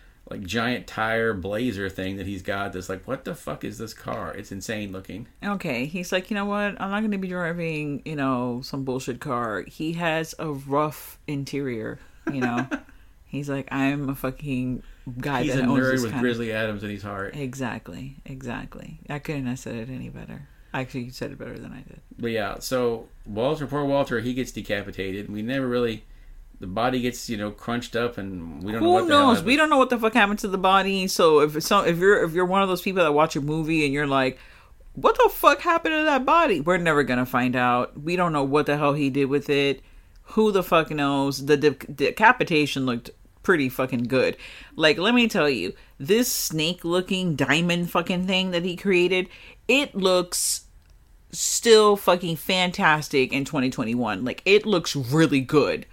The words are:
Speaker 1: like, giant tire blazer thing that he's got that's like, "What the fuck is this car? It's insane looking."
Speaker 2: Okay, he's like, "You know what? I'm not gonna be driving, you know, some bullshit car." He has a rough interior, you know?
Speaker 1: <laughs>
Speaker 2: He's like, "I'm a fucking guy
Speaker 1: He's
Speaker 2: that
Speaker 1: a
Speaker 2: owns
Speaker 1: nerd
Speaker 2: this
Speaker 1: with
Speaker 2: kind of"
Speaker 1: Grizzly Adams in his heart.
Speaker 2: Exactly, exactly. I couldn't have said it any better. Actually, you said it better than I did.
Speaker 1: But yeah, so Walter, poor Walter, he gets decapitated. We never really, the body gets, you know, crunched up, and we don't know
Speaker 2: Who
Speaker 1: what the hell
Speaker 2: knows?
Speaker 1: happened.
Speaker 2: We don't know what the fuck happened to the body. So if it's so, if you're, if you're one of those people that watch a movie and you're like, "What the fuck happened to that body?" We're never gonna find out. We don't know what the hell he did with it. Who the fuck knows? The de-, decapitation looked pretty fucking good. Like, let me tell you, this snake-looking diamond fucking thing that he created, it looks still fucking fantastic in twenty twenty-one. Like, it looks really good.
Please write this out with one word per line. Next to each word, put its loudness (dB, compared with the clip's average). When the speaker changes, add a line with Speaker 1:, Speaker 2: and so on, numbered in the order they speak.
Speaker 1:
like, -10
giant -4
tire 0
blazer -4
thing -6
that -8
he's -6
got -4
that's -8
like, -8
"What -8
the -8
fuck -10
is -10
this -12
car? -10
It's -14
insane -8
looking." -12
Speaker 2:
Okay, -4
he's -8
like, -2
"You -4
know -4
what? -4
I'm -6
not -2
gonna -2
be -4
driving, -4
you -8
know, -2
some -6
bullshit -6
car." -4
He -6
has -2
a -6
rough -4
interior, -6
you -4
know? 0
Speaker 1:
<laughs> -20
Speaker 2:
He's -8
like, -4
"I'm -2
a -4
fucking -4
guy -2
Speaker 1:
He's 0
Speaker 2:
that 0
Speaker 1:
a 0
Speaker 2:
owns 4
Speaker 1:
nerd 2
Speaker 2:
this 0
Speaker 1:
with -2
Speaker 2:
kind -6
of" -2
Speaker 1:
Grizzly 0
Adams -2
in -6
his -8
heart. -8
Speaker 2:
Exactly, -8
exactly. -12
I -8
couldn't -6
have -4
said -8
it -10
any -10
better. -14
Actually, -6
you -12
said -8
it -14
better -12
than -14
I -16
did. -20
Speaker 1:
But -4
yeah, -4
so -2
Walter, -2
poor -2
Walter, 0
he -2
gets -4
decapitated. -6
We -6
never -2
really, 0
the -10
body 0
gets, -4
you -4
know, -4
crunched -6
up, -2
and -10
we -4
don't -4
know 4
Speaker 2:
Who 6
Speaker 1:
what 4
the 4
hell 8
Speaker 2:
knows? 6
Speaker 1:
happened. -4
Speaker 2:
We 4
don't 4
know 4
what 4
the 0
fuck 2
happened 4
to -4
the -2
body. 2
So 6
if 4
it's -2
so, 4
if 2
you're, 6
if -2
you're 2
one 2
of 2
those 0
people 0
that 4
watch 4
a -2
movie 0
and 0
you're 0
like, 0
"What 4
the 8
fuck 4
happened 0
to 0
that 2
body?" 4
We're 2
never 4
gonna 0
find 0
out. 0
We -2
don't 2
know 0
what 2
the 2
hell 2
he 0
did 2
with 0
it. 2
Who 4
the 4
fuck 2
knows? 0
The 6
de-, 4
decapitation 2
looked -4
pretty 4
fucking -2
good. 2
Like, 4
let 2
me 4
tell 2
you, -2
this 2
snake-looking -2
diamond 0
fucking -2
thing 0
that -2
he -4
created, 2
it 2
looks 0
still 6
fucking 2
fantastic 2
in -2
twenty -2
twenty-one. -2
Like, -6
it 6
looks 0
really 4
good. 2